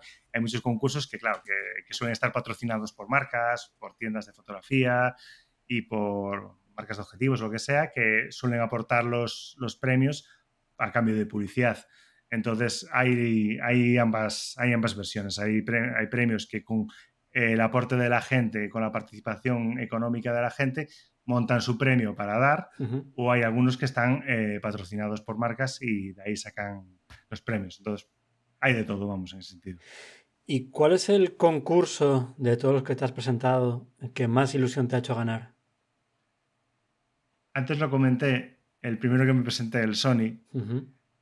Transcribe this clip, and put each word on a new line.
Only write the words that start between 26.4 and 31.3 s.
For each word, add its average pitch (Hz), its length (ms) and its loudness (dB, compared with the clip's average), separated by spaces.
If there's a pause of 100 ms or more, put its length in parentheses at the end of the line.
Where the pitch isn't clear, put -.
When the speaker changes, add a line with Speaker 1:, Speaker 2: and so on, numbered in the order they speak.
Speaker 1:
los 107 120 -12
premios. 98 380 -4
Entonces, 104 300 -8 (500)
hay 131 140 2
de 110 100 0
todo, 101 240 -4
vamos, 92 260 -6
en 95 60 -16
ese 92 120 -16
sentido. 90 280 -16 (640)
Speaker 2:
¿Y 131 240 -4
cuál 151 220 4
es 185 180 4
el 196 280 4